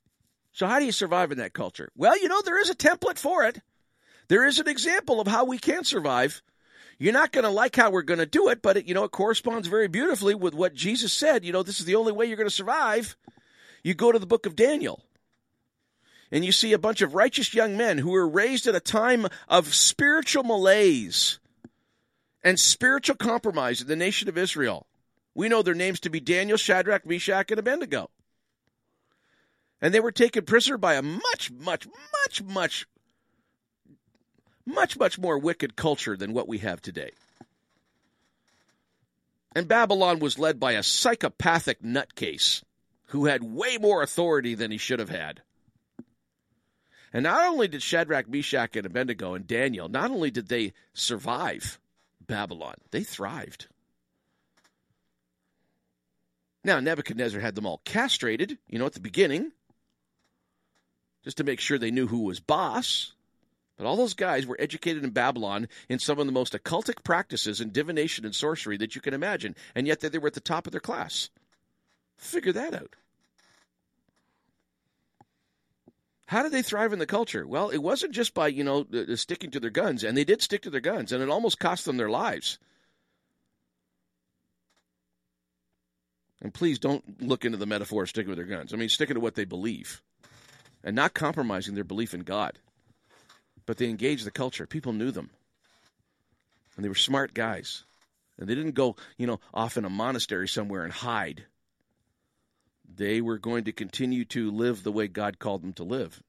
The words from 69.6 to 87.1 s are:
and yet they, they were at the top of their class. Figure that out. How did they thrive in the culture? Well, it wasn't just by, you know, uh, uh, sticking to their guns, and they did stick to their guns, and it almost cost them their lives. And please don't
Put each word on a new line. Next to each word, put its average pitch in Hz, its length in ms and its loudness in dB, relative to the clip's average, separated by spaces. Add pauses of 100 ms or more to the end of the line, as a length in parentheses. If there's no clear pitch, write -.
and 131 120 -2
yet 151 140 0
they, 156 80 -2
they 151 80 -6
were 151 100 -2
at 147 60 -4
the - 80 -10
top 170 260 -4
of 170 40 -14
their 180 100 -8
class. - 480 -6 (880)
Figure - 360 -4
that 294 200 -6
out. - 220 -12 (3250)
How 220 180 0
did 311 80 -4
they 262 120 0
thrive 208 280 -2
in 208 80 -4
the 156 60 -4
culture? 202 420 -4
Well, 156 220 -2
it 135 80 -4
wasn't 254 380 -2
just 233 180 -2
by, 160 140 0
you 139 160 -2
know, 139 280 0
uh, 110 220 -4
uh, - 20 -4
sticking 170 360 -6
to 131 80 -6
their 117 100 -4
guns, 135 340 -2
and 113 140 -2
they 147 80 2
did 202 160 2
stick - 220 -2
to - 60 -12
their 139 120 -4
guns, 151 300 -4
and 127 120 -2
it 135 60 -2
almost 202 300 -2
cost 175 260 -2
them 139 120 -4
their 110 120 -2
lives. 127 480 -4 (3750)
And 104 120 -10
please 160 260 0
don't 139 420 -4